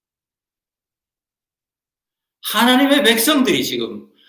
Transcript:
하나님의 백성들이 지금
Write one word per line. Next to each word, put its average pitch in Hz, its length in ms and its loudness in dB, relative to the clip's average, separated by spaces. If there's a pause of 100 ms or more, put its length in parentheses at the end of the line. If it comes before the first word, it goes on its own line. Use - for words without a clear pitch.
(2500)
하나님의 254 600 2
백성들이 226 600 0
지금 113 480 -10 (180)